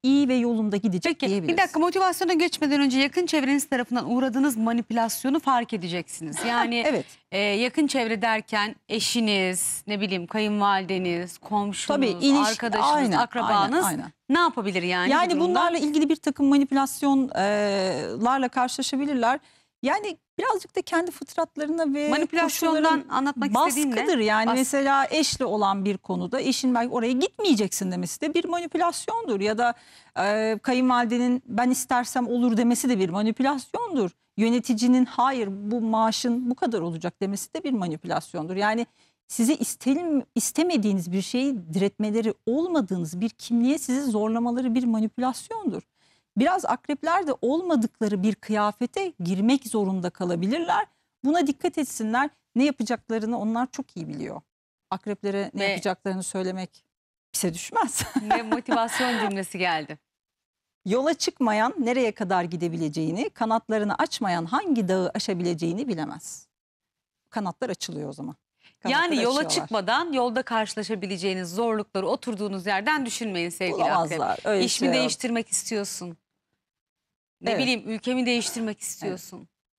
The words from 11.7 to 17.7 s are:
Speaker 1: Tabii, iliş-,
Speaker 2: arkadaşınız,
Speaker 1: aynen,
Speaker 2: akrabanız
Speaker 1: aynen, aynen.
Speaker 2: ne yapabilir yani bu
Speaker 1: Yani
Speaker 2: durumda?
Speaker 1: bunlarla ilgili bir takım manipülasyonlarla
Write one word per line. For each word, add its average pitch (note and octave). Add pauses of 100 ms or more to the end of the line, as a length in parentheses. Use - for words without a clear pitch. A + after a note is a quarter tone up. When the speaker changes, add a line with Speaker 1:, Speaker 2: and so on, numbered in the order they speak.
Speaker 1:
Tabii, C4 (180)
iliş-, C#4
Speaker 2:
arkadaşınız, A#3
Speaker 1:
aynen, A#3+
Speaker 2:
akrabanız A#3
Speaker 1:
aynen, E3+
aynen. - (160)
Speaker 2:
ne C#4+
yapabilir G3+
yani F3+
bu C4+
Speaker 1:
Yani F4
Speaker 2:
durumda? E4+
Speaker 1:
bunlarla F4
ilgili D4
bir D#4
takım C#4+
manipülasyonlarla A#3+